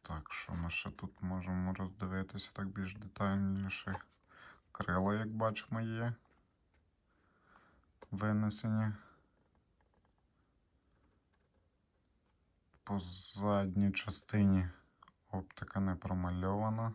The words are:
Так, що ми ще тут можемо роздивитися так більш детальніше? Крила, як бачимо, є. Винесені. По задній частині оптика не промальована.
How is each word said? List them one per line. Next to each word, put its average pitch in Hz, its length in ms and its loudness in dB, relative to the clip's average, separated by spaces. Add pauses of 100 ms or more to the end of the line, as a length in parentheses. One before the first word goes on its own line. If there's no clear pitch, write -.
Так, 78 280 -8
що - 200 -6
ми 85 160 0
ще - 220 -2
тут - 300 -10
можемо 92 520 0
роздивитися 95 800 -4
так 98 140 -4
більш 95 280 -4
детальніше? 98 1000 0 (760)
Крила, 95 440 2
як 110 140 0
бачимо, 110 520 0
є. 113 320 0 (2000)
Винесені. 107 800 2 (4000)
По 101 160 -2
задній 98 920 2
частині 95 800 4 (600)
оптика - 480 -6
не 95 160 2
промальована. 95 1000 0